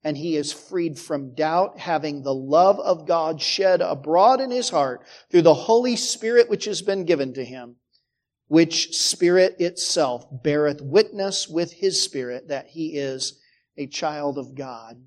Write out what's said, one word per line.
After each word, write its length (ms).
And 140
he 180
is 160
freed 480
from 340
doubt, 460
having 440
the 100
love 460
of 280
God 340
shed 380
abroad 600
in 100
his 180
heart 360
through 140
the 100
Holy 420
Spirit 540
which 160
has 160
been 240
given 300
to 100
him, 320
which 500
Spirit 600
itself 680
beareth 380
witness 680
with 240
his 300
Spirit 480
that 180
he 300
is 420
a 100
child 500
of 180
God. 400